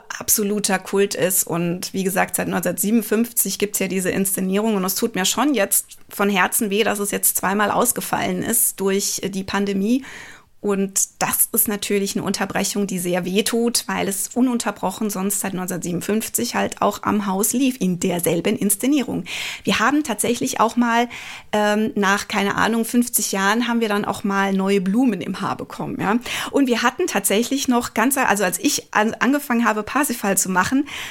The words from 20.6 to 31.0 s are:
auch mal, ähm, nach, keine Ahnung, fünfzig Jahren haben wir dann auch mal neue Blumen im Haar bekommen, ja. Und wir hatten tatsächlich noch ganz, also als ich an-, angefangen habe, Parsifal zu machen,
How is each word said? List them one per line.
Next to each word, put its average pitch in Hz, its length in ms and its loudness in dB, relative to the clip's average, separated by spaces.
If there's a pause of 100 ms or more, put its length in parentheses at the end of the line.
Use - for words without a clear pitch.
auch 226 160 2
mal, 240 320 2 (420)
ähm, 208 460 2
nach, 202 320 2
keine 202 260 0
Ahnung, 226 300 2
fünfzig 240 480 0
Jahren 202 340 2
haben 233 140 0
wir 226 80 2
dann 208 160 0
auch - 180 -4
mal 196 300 2
neue 196 280 2
Blumen 196 400 2
im 185 200 -6
Haar 135 160 -2
bekommen, - 440 -8
ja. 202 200 2 (320)
Und 277 160 4
wir 226 140 2
hatten 254 260 0
tatsächlich 240 580 0
noch 240 260 2
ganz, 247 240 2
also 208 280 2
als 180 160 0
ich - 340 0
an-, 214 200 2
angefangen 254 500 2
habe, 214 180 2
Parsifal 220 560 0
zu - 100 0
machen, 190 380 2 (240)